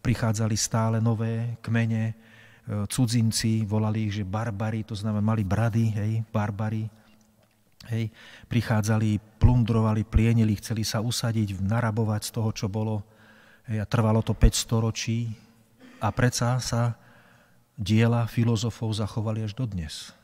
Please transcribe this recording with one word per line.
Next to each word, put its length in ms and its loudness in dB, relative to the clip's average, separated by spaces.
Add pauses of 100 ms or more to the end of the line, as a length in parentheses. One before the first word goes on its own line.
prichádzali 560 0
stále 400 0
nové 640 -2
kmene, 480 0
e, 40 -6 (760)
cudzinci, 720 0
volali 480 0
ich, 80 -4
že 80 -4
barbari, 560 -4
to 160 -8
znamená, 240 -2
mali 240 2
brady, 480 2
hej, 180 -2 (220)
barbari, 560 -2 (1040)
hej, 160 -2 (400)
prichádzali, 720 2 (160)
plundrovali, 640 4
plienili, 560 4
chceli 240 -6
sa 240 -2
usadiť, 560 -2
narabovať 640 0
z 80 -10
toho, 220 -2
čo 160 -6
bolo, 340 -4 (640)
hej, 80 -4
a 80 -4
trvalo 400 2
to 80 -2
päť 320 4
storočí 640 -2 (720)
a 80 0
predsa 480 0
sa 400 -2 (800)
diela 480 2
filozofov 720 -2
zachovali 480 -4
až 80 -6
dodnes. 560 -8 (140)